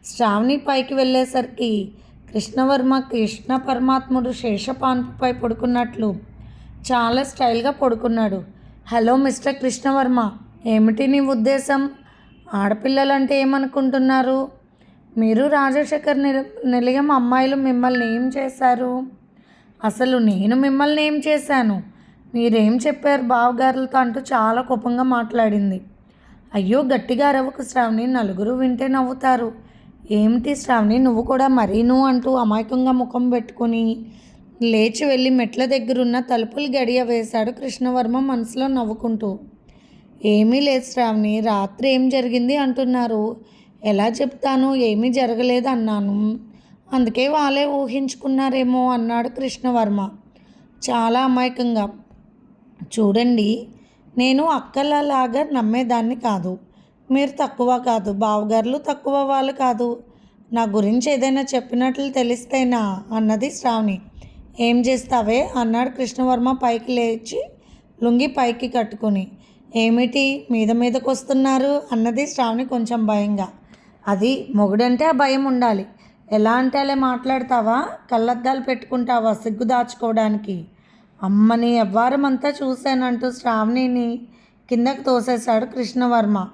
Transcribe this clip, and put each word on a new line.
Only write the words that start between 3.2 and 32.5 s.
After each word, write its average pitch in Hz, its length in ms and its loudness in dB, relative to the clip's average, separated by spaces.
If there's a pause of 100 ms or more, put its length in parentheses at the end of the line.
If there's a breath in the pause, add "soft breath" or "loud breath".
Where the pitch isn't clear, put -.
పరమాత్ముడు 254 760 0
శేషపాన్పుపై 247 1000 -2
పడుకున్నట్లు 240 840 -2 (760 loud breath)
చాలా 240 320 2
స్టైల్గా 247 480 0
పడుకున్నాడు. 226 720 0 (440 loud breath)
"హలో 233 280 2
మిస్టర్ 269 400 0
కృష్ణవర్మ, 254 760 0 (340)
ఏమిటి 220 420 4
నీ 277 120 4
ఉద్దేశం? 269 720 0 (640 soft breath)
ఆడపిల్లలంటే 269 880 2
ఏమనుకుంటున్నారు?" 269 1040 2 (680 soft breath)
మీరు 220 300 2
రాజశేఖర్ 294 760 0
నిల-, 269 200 0 (220)
నిలయం 254 460 2
అమ్మాయిలు 262 440 2
మిమ్మల్ని 247 600 0
ఏం 254 220 0
చేశారు? 254 680 -2 (800 soft breath)
అసలు 254 340 0
నేను 214 380 2
మిమ్మల్ని 277 480 2
ఏం 302 240 0
చేశాను? 269 560 0 (500 loud breath)
మీరేం 226 440 2 (100)
చెప్పారు 285 340 0
బావగారులతో? 254 760 2
అంటూ 247 220 0
చాలా 233 420 0
కోపంగా 247 420 -2
మాట్లాడింది. 220 760 0 (720 soft breath)
"అయ్యో, 208 280 2
గట్టిగా 254 460 0
అరవకు 269 340 0
శ్రావణి, 233 460 0
నలుగురు 214 460 -2
వింటే 254 340 0
నవ్వుతారు." 254 680 0 (580 loud breath)
"ఏమిటి 226 440 2
శ్రావణి, 233 440 2
నువ్వు 247 220 2
కూడా 262 260 2
మరీను?" 247 580 2
అంటూ 254 280 0
అమాయకంగా 240 580 0